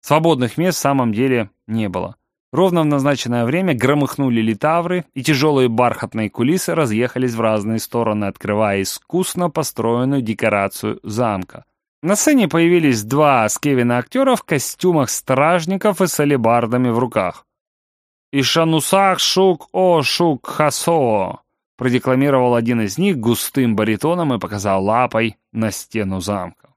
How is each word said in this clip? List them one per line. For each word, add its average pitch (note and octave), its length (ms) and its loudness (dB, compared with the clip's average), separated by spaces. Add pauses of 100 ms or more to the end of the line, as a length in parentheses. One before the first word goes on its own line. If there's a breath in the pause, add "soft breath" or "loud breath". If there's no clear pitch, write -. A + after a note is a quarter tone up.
Свободных D3 560 0
мест F3 200 0
в - 40 -8
самом C3 320 0
деле A#2+ 360 0 (160)
не A2 220 -2
было. F2+ 280 -8 (360)
Ровно E3+ 300 2
в D#3 40 2
назначенное C3+ 600 0
время E3+ 280 0
громыхнули C3 680 0
литавры, D#3+ 760 -2
и C3+ 80 -8
тяжелые C#3 460 2
бархатные A2+ 640 0
кулисы D#3+ 440 0
разъехались B2 580 -2
в A2+ 80 -6
разные A2 380 0
стороны, G#2+ 480 -4
открывая G2+ 560 -2
искусно F3 680 -4
построенную B2+ 720 -2
декорацию G#2+ 800 -2
замка. G#2 640 -4 (400)
На F#3+ 120 2
сцене B3+ 320 4
появились E3 540 4
два B2+ 460 4
с - 100 -4
Кевина B2 380 2
актера B3 400 0
в - 60 -6
костюмах D#3+ 680 -2
стражников F3 960 0
и F#3 40 2
с - 140 -4
алебардами A#2+ 680 2
в A2+ 80 0
руках. A2+ 480 -4 (840)
«Ишанусах D#3+ 880 0
шук - 540 0
о F3+ 300 2
шук D#3 440 0
хасоо», C3+ 960 0 (380)
продекламировал B2+ 800 2
один A#2 260 0
из G2+ 160 -4
них F#3 180 0
густым A#2 580 0
баритоном C3 600 0
и A2 40 -4
показал G2 460 -2
лапой A2+ 540 0 (120)
на A2 200 -4
стену F#2+ 500 -6
замка. F2+ 560 -8